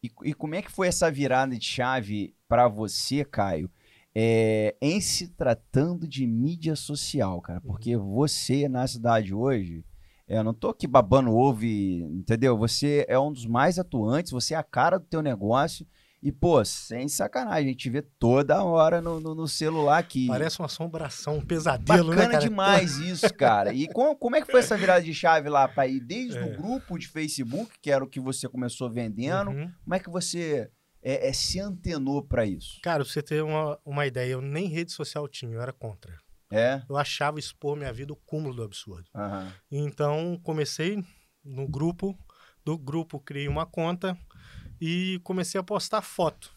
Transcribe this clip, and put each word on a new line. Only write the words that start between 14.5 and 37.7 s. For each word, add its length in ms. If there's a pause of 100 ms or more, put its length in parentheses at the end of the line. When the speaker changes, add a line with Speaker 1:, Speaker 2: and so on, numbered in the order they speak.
Speaker 1:
é 40
a 40
cara 360
do 80
teu 160
negócio 640 (360)
e, 100
pô, 320
sem 440
sacanagem, 580
a 60
gente 180
vê 100
toda 640
hora 400
no, 180
no, 140
no 140
celular 500
aqui. 300
Speaker 2:
Parece 320
uma 60
assombração, 720
um 60
pesadelo, 680
Speaker 1:
Bacana 180
Speaker 2:
né, 40
cara? 60 (100)
Speaker 1:
demais 500
isso, 360
cara. 400
E 140
como, 280
como 200
é 40
que 100
foi 100
essa 160
virada 260
de 100
chave 380
lá 180
pra 200
ir 120
desde 380
Speaker 2:
É. 60
Speaker 1:
o 120
grupo 420
de 100
Facebook, 640 (100)
que 80
era 120
o 60
que 120
você 280
começou 400
vendendo, 640
Speaker 2:
Uhum. 200 (120)
Speaker 1:
como 120
é 40
que 100
você, 640 (320)
é, 260
é, 60
se 260
antenou 600
pra 240
isso? 360
Speaker 2:
Cara, 220
pra 80
você 100
ter 220
uma, 400
uma 220
ideia, 260
eu 80
nem 260
rede 260
social 360
tinha, 240
eu 80
era 140
contra. 420 (340)
Speaker 1:
É? 380
Speaker 2:
Eu 80
achava 420
expor 380